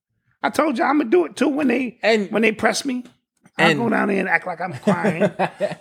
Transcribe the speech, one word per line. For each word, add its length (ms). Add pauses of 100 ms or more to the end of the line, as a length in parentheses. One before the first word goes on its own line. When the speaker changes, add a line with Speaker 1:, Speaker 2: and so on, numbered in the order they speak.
(420)
Speaker 1:
I 80
told 300
you 40
I'ma 200
do 220
it 100
too 140
when 180
they, 340
Speaker 2:
And 300
Speaker 1:
when 100
they 100
press 320
me. 200 (560)
I 120
Speaker 2:
and 80
Speaker 1:
go 100
down 200
there 100
and 100
act 160
like 160
I'm 120
crying. 500
Speaker 2:
<laughs> 160
Speaker 1:
"Uh, 80 (340)